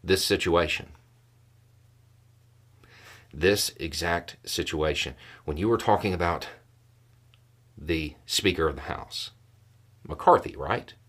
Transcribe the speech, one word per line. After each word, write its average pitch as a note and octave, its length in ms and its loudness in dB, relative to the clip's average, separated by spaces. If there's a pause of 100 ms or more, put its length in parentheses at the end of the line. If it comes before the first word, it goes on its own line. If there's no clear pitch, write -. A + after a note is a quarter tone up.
This F#2+ 200 4
situation. E2+ 640 2 (2500)
This F#2 440 2
exact E2 680 -4
situation. D#2 720 -2 (320)
When D2+ 100 -4
you F#2+ 120 0
were A#2 100 2
talking G2+ 340 2
about F2 360 -2 (1300)
the D#2 380 -4 (120)
Speaker E2 420 0
of C#2 80 -2
the C#2 60 -12
House, - 480 -10 (760)
McCarthy, - 500 4
right? - 380 -4 (140)